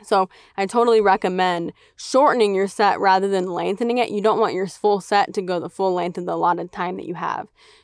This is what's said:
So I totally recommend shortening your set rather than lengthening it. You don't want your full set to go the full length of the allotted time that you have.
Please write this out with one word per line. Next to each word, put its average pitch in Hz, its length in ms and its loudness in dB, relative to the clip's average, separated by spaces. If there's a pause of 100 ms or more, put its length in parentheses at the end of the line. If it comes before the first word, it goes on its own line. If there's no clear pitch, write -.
So 190 260 2 (300)
I 196 80 0
totally 233 360 4
recommend 185 720 0 (220)
shortening 247 600 2
your 190 120 0
set 202 320 0
rather 190 280 2
than 185 260 -2
lengthening 202 460 -2
it. 233 100 -2
You 208 120 -4
don't 220 180 2
want 151 160 0
your 185 120 -4
full 202 340 -2
set 202 340 0
to 208 80 -4
go 180 160 -4
the 165 100 -8
full 190 240 -2
length 175 240 -4
of 180 80 -8
the 175 80 -4
allotted 170 380 -2
time 180 260 -8
that - 80 -12
you - 80 -10
have. - 340 -8 (360)